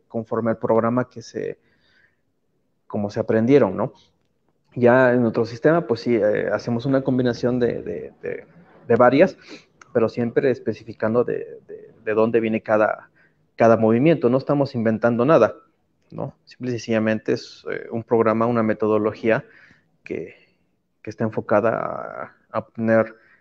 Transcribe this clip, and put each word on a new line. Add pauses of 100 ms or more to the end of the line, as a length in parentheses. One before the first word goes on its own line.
conforme
al
programa
que
se, (1300)
como
se
aprendieron,
¿no? (840)
Ya
en
otro
sistema,
pues
sí,
eh,
hacemos
una
combinación
de,
de, (100)
de, (400)
de
varias, (560)
pero
siempre
especificando
de,
de, (120)
de
dónde
viene
cada, (460)
cada
movimiento.
No
estamos
inventando
nada, (540)
¿no?
Simple
y
sencillamente
es,
eh,
un
programa,
una
metodología (600)
que, (680)
que
está
enfocada
a, (140)
a
obtener (260)